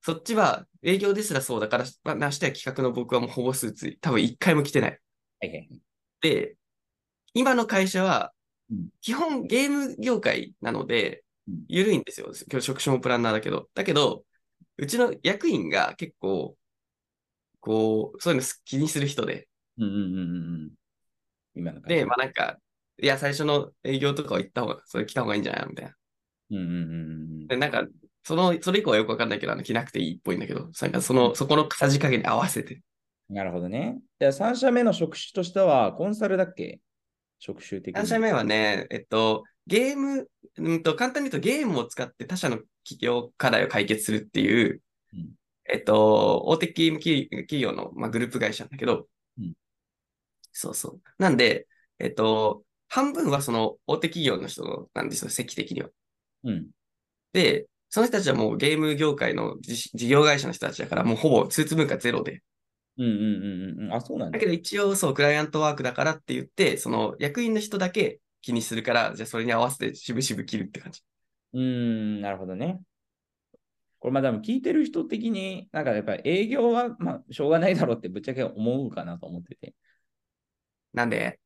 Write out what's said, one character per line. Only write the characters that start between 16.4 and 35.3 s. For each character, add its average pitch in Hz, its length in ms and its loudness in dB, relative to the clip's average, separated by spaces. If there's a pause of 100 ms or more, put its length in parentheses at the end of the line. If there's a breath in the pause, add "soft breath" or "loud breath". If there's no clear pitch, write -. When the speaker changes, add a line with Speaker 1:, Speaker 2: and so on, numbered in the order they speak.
Speaker 1:
こ 110 560 2
う、 - 60 -16
そ 170 80 0
う - 20 4
い 143 60 4
う - 20 0
の - 20 -6
す-、 - 220 -8
気 135 140 -4
に 151 100 2
す 151 100 -2
る 143 80 0
人 139 200 -4
で。 - 220 -8 (280)
Speaker 2:
う 117 60 -4
ん、 - 20 -2
う - 40 -2
ん、 98 40 -4
う 101 40 -4
ん、 104 40 -2
う - 20 0
ん、 95 60 -2
う 92 140 -4 (440)
ん。 - 40 -16 (840)
今 85 180 -6
の - 100 -16
会 - 80 -6
社。 170 60 4
Speaker 1:
で、 143 100 4
ま 120 80 0
あ - 20 -2
な 131 140 -2
ん - 20 -20
か、 - 260 -2 (440)
「い 139 40 2
や、 135 120 4
最 143 140 -2
初 151 120 -2
の 147 280 2 (120)
営 135 140 0
業 139 160 0
と 147 100 -4
か 139 100 -4
は 92 60 2
行 - 80 -6
っ - 20 -20
た 123 120 -4
方 110 60 -4
が、 - 180 -6
そ - 120 -8
れ 113 60 -2
着 - 80 -12
た 127 100 -2
方 113 60 -2
が 104 60 0
い 101 40 0
い - 40 0
ん - 20 -2
じ - 60 -2
ゃ - 20 -4
な - 60 -4
い - 40 -4
の？」 - 80 -8
み - 40 -12
た - 80 -12
い - 20 -12
な。 - 100 -16 (580)
Speaker 2:
う - 20 -6
ん、 - 20 -4
う 95 40 -4
ん、 90 40 -4
う - 20 -4
ん、 85 40 -4
う 87 60 -2
ん、 87 40 -2
う 85 40 -2 (600)
ん。 - 40 -18
Speaker 1:
で、 127 100 -2
な 143 100 0
ん - 20 -4
か、 147 160 -2 (360)
そ 160 140 -4
の、 175 260 2
そ 185 80 -4
れ 190 100 4
以 - 20 -4
降 156 80 0
は 107 80 6
よ 110 80 2
く 110 40 -4
わ 110 60 -2
か 117 100 0
ん - 20 -4
な 107 80 -2
い 101 40 -6
け - 60 -6
ど、 107 60 -2
あ - 40 -4
の、 - 60 -8
着 - 120 -4
な 117 100 0
く - 60 -16
て - 100 -4
い - 120 -4
い - 40 -6
っ - 60 -18
ぽ - 100 -2
い - 40 0
ん - 40 -4
だ - 60 -8
け - 80 -6
ど、 - 160 -8 (100)
な - 80 -2
ん - 40 -4
か - 80 0
そ - 140 0
の、 123 160 8
Speaker 2:
う - 20 -4
ん。 - 40 -4
Speaker 1:
そ 139 100 0
こ 147 100 6
の 156 140 4
さ - 180 2
じ 139 100 4
加 143 120 2
減 120 100 2
に - 60 -2
合 113 100 2
わ 139 120 2
せ - 140 -4
て。 - 200 -12 (460)
Speaker 2:
な 98 160 -6
る 92 60 -4
ほ 87 100 -4
ど 90 80 -6
ね。 120 300 -4 (200)
じ 143 80 4
ゃ - 20 8
あ、 135 40 4
三 226 240 0
社 254 140 4
目 240 120 4
の 220 100 6
職 165 240 -2
種 - 160 -12